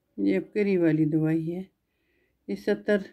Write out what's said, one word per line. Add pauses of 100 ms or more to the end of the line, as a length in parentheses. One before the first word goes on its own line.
(180)
ये
अबकरी
वाली
दवाई
है। (840)
ये
सत्तर